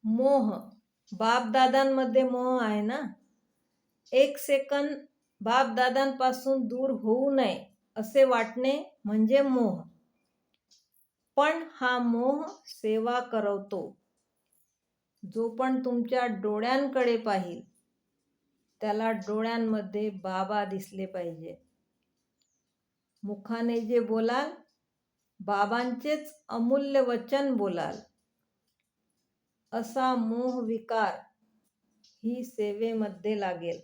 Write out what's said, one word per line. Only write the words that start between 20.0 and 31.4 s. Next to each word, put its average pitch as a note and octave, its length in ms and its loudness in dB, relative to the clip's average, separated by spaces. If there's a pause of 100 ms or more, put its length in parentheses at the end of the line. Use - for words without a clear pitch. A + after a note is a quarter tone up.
बाबा F#3+ 560 -4
दिसले F#3+ 400 -8
पाहिजे. E3+ 500 -10 (1700)
मुखाने A3+ 580 -4
जे A#3 180 2
बोलाल, A3+ 520 0 (880)
बाबांचेच A#3+ 1120 -2
अमूल्य C4+ 520 2
वचन B3+ 520 0
बोलाल. F#3 460 -2 (1700)
असा B3+ 440 -2
मोह A#3+ 500 -2
विकार A3 540 -2 (1040)